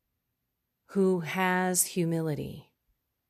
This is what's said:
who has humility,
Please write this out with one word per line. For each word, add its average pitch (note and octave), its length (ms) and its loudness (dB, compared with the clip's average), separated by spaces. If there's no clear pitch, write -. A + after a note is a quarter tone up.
who F#3+ 300 2
has F#3 640 0
humility, D#3+ 880 -4